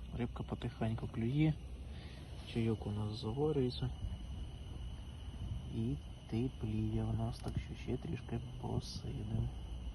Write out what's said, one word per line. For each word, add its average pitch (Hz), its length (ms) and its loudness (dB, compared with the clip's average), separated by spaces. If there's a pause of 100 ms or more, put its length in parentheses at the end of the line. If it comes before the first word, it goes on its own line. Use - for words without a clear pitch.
(180)
рибка 120 260 0
потихеньку 113 640 0
клює. 139 460 6 (1000)
Чайок 113 340 4
у 104 40 0
нас 107 300 -2
заварюється. 131 680 4 (1900)
І 117 200 2 (340)
тепліє 110 720 2
в 110 160 4
нас, 117 240 0
так - 100 -2
що - 300 -2
ще 123 140 0
трішки - 420 -2 (220)
посидимо. 113 880 0 (460)